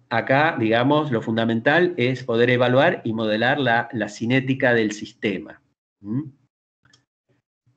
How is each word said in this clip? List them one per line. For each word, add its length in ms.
acá, 480
digamos, 520
lo 120
fundamental 760
es 280
poder 260
evaluar 540
y 80
modelar 480
la, 320
la 160
cinética 680
del 180
sistema. 720
¿Mm? 220